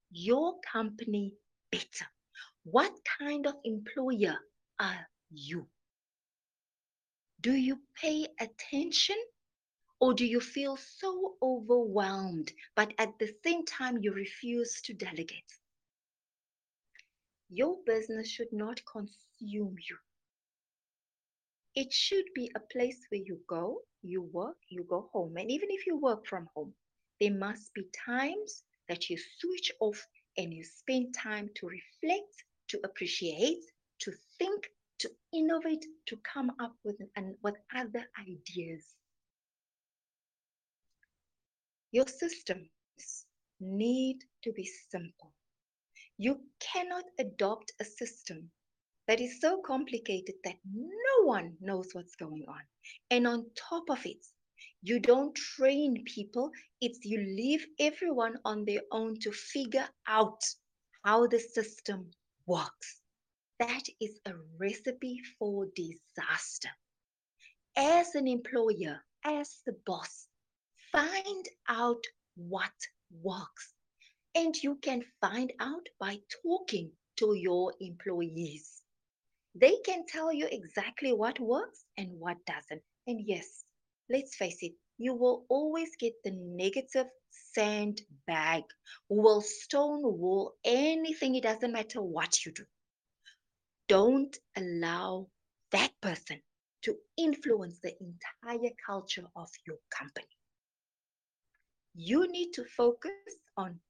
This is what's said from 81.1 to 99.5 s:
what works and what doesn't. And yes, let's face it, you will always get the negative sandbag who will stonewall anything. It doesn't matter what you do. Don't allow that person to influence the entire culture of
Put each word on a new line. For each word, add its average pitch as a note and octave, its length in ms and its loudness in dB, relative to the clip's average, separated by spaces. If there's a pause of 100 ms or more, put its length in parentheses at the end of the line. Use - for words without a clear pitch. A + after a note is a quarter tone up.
what A#3 280 2
works C4 440 0 (120)
and F#3+ 160 -6
what F3 240 -6 (100)
doesn't. D#3 360 -10 (260)
And A3+ 180 -2
yes, F3 380 -4 (440)
let's C4+ 280 0
face F3 240 -2
it, F3 120 -6 (260)
you B3 160 0
will A#3+ 340 4
always D#4 500 2
get A#3 140 0 (100)
the G3+ 80 -4
negative F#3+ 760 0 (240)
sandbag F3 1300 0 (460)
who G#3 120 4
will G#3+ 200 10
stonewall G#3+ 1160 0 (100)
anything. D#4 680 2
It B3+ 80 2
doesn't A3+ 300 0
matter A3 280 -4
what - 460 0
you E3 60 -12
do. G#3 120 -14 (1200)
Don't B3+ 480 6 (180)
allow F3+ 720 -2 (440)
that G#3+ 180 4 (100)
person D#3+ 400 -4 (420)
to G#3+ 120 0 (220)
influence A#3+ 640 2
the E3+ 200 -6
entire A#3 720 -6 (160)
culture F#3+ 380 -6 (100)
of E3+ 140 -12 (180)